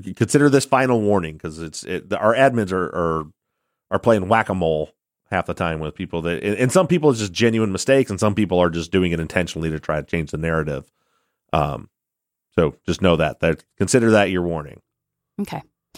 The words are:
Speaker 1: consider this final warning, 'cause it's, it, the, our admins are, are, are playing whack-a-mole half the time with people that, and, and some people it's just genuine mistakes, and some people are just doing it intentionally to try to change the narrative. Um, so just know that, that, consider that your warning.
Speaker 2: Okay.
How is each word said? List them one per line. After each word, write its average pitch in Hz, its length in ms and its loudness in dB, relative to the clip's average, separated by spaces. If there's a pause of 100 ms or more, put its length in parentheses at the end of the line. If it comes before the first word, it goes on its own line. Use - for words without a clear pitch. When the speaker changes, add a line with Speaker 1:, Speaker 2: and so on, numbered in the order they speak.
(160)
Speaker 1:
consider 143 340 4
this 135 160 4
final 127 360 2
warning, 92 360 0
'cause 80 220 -10
it's, 82 240 -12
it, 90 260 -8
the, 98 80 -2
our 107 180 4
admins 120 360 2
are, 92 140 0
are, 80 420 -2 (640)
are 98 80 -2
playing 107 280 2
whack-a-mole 90 640 0 (380)
half 92 180 -2
the 87 60 -8
time 82 260 -4
with 76 160 -8
people 85 260 -8
that, 85 220 -4
and, 104 120 -2
and 123 160 0
some 185 160 2
people 156 220 2
it's 117 100 0
just 101 140 -6
genuine 113 380 0
mistakes, 131 380 2
and 98 100 -6
some 107 160 2
people 92 240 0
are 90 100 4
just 82 220 -4
doing 92 200 2
it 82 80 -2
intentionally 80 520 -4
to 78 80 -6
try 78 180 -4
to 73 100 -6
change 82 240 -4
the - 60 -8
narrative. 78 540 -4 (600)
Um, 73 380 -4 (640)
so 80 220 0 (100)
just 87 160 -4
know 90 160 4
that, 76 240 -2
that, 82 220 0 (140)
consider 113 340 2
that 101 180 4
your 92 140 -2
warning. 78 380 -6 (600)
Speaker 2:
Okay. - 220 -8 (340)